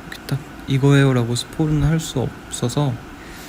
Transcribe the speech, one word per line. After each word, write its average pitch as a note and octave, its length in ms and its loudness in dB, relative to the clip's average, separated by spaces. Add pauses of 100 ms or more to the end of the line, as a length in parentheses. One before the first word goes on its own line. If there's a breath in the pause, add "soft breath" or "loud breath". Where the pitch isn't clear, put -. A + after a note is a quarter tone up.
이렇게 - 180 -14
딱 C#3 120 -2 (280)
"이거예요"라고 C3+ 680 4
스포는 D#3 480 0
할 D#3+ 160 4
수 D#3+ 220 -4
없어서 B2 720 -2 (560 loud breath)